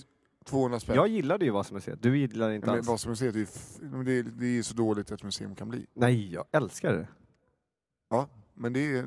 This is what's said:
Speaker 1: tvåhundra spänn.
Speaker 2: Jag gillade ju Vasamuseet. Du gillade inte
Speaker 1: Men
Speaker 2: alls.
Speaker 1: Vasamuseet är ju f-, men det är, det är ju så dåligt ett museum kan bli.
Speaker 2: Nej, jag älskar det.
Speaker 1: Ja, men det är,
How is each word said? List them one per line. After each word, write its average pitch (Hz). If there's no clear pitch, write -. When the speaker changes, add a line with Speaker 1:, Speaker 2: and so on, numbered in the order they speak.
Speaker 1:
tvåhundra 123
spänn. 120
Speaker 2:
Jag 180
gillade 190
ju 131
Vasamuseet. 101
Du 131
gillade 113
inte 104
Speaker 1:
Men 110
Speaker 2:
alls. 117
Speaker 1:
Vasamuseet 117
är 110
ju 104
f-, -
men 135
det 131
är, 123
det 117
är 123
ju 120
så 107
dåligt 107
ett 104
museum 98
kan 107
bli. 117
Speaker 2:
Nej, 120
jag -
älskar 147
det. 82
Speaker 1:
Ja, 135
men 117
det 131
är, 139